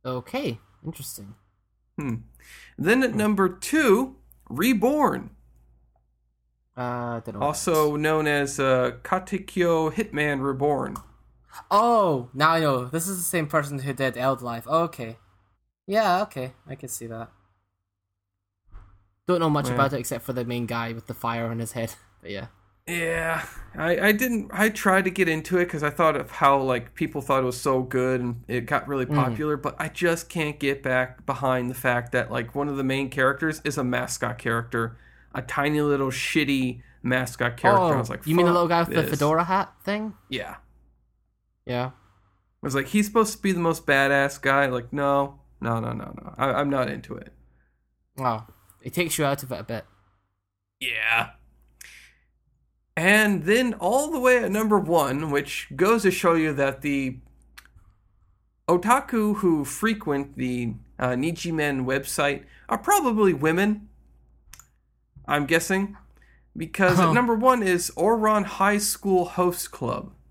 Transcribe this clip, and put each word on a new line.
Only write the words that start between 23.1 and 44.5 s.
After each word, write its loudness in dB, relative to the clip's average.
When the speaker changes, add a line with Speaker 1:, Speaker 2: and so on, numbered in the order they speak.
Speaker 2:
I, 0
I 4
didn't, -2
I 2
tried 2
to 2
get 2
into 0
it 2
'cause -6
I 0
thought 2
of -6
how, 4
like, -2
people -4
thought 2
it 0
was -4
so 2
good 0
and -6
it -4
got 0
really -4
Speaker 1:
Mm. -2
Speaker 2:
popular, 0
but -6
I -4
just -2
can't -4
get -2
back -2
behind 0
the -8
fact -2
that, 0
like, -6
one -2
of -4
the -4
main -2
characters 0
is -2
a -2
mascot -2
character, -2
a -6
tiny -2
little 0
shitty -2
mascot -2
character. 4
Speaker 1:
Oh, 2
Speaker 2:
I 2
was -2
like, -10
Speaker 1:
you 0
mean 4
the 4
Speaker 2:
"Fuck 2
Speaker 1:
little 2
guy 4
with -2
the 4
Speaker 2:
this." -2
Speaker 1:
fedora 2
hat -2
thing? -6
Speaker 2:
Yeah. -8
Speaker 1:
Yeah. -4
Speaker 2:
I -20
was -4
like, 0
"He's 2
supposed 2
to -16
be 2
the 0
most 0
badass 4
guy." 4